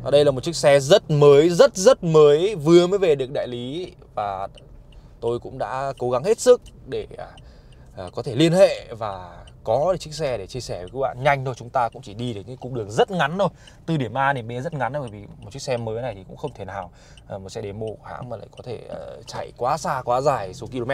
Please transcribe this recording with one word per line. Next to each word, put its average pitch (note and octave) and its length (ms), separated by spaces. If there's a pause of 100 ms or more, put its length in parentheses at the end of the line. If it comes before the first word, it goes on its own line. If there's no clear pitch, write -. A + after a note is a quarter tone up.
Và B2+ 80
đây C#3+ 140
là D3 60
một B2+ 120
chiếc E3 120
xe C#3+ 240
rất D3+ 320
mới, D3 380
rất, F3+ 260
rất G3+ 280
mới, D#3+ 520
vừa E3+ 320
mới F#3+ 120
về E3+ 160
được C3+ 180
đại - 140
lý. B2 460 (220)
Và G2 320 (720)
tôi A#2 200
cũng A#2+ 180
đã C3 400
cố B2 140
gắng B2 120
hết G#3+ 160
sức B3 220 (240)
để, G#2+ 220 (100)
à, - 100 (720)
à, F2+ 180
có A#2 60
thể A#2+ 140
liên D#3+ 180
hệ E3+ 400
và F2+ 520 (180)
có C#3 280
được F3 60
chiếc D#3 160
xe C#3+ 240
để F#2+ 100
chia B2+ 120
sẻ A2+ 200
với F2+ 140
các B2+ 60
bạn B2 240
nhanh C#3 220
thôi. C3+ 120
Chúng A#2 120
ta A#2+ 200
cũng - 120
chỉ G2+ 120
đi A#2+ 200
được G2+ 140
những C3 100
cung C3 160
đường G#2+ 180
rất F#3 200
ngắn E3 280
thôi, F#3 100 (360)
từ E3 120
điểm A#2+ 200
A C#3 160
đến A#2 140
B A#2 40 (120)
rất D#3+ 100
ngắn B2+ 200
thôi, D3 80
bởi G#2 180
vì G#2 80 (140)
một G#2+ 100
chiếc C#3 100
xe B2+ 160
mới A2+ 240
này B2 140
thì F#2+ 120
cũng C3 100
không C#3 160
thể G2+ 120
nào, F#2 260 (360)
à, G#2 100
một F#2+ 120
xe A2+ 120
demo G#2 240
của G#2+ 180
hãng A#2+ 260
mà A2+ 80
lại - 100 (100)
có - 60
thể, A#2+ 160 (100)
ờ, B1 380
chạy G2+ 300
quá C3 200
xa, D3 280
quá B2 160
dài A#2+ 320
số G#2 140
km A#2+ 260